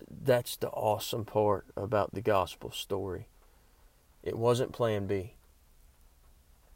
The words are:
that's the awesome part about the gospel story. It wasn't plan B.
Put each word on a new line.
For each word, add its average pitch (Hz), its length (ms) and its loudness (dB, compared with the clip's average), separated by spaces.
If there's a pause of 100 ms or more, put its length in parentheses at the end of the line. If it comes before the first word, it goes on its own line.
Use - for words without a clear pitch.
that's - 460 0
the - 160 -4
awesome 107 540 0
part 104 420 2 (100)
about 101 380 0
the 98 60 -4
gospel 98 500 0
story. 98 560 -6 (960)
It - 160 -4
wasn't 120 340 2
plan 107 360 0
B. 98 260 -4 (1400)